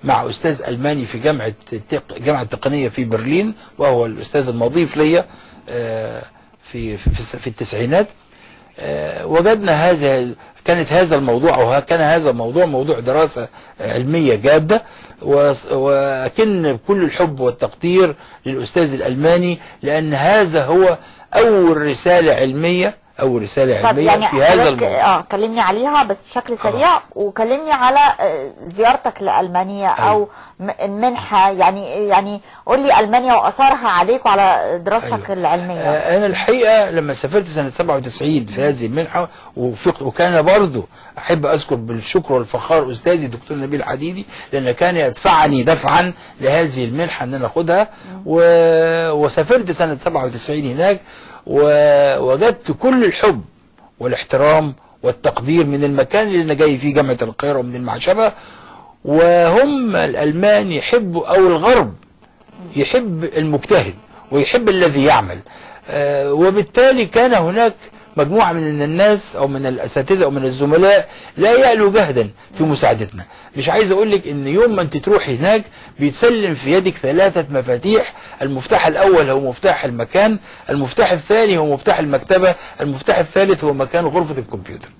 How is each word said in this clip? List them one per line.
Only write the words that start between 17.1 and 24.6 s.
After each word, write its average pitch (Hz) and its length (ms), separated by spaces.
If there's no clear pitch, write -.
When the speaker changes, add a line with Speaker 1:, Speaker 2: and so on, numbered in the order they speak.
Speaker 1:
والتقدير 151 720
للأستاذ 135 480
الألماني، 165 640
لأن 151 320
هذا 160 500
هو 175 340
أول 196 420
رسالة 156 560
علمية، 170 600
أول 123 220
رسالة 131 380
Speaker 2:
طب 117 60
Speaker 1:
علمية 147 200
Speaker 2:
يعني 214 220
Speaker 1:
في 139 80
هذا 135 80